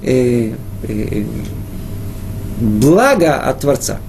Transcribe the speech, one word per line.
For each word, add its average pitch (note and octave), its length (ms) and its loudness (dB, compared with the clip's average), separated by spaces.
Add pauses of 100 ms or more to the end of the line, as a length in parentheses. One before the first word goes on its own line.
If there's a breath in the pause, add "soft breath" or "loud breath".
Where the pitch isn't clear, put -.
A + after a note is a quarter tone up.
э, B2 480 2 (360)
э, G#2+ 360 -2 (1400)
благо C#3+ 760 4
от - 260 -2
Творца. C#3 480 0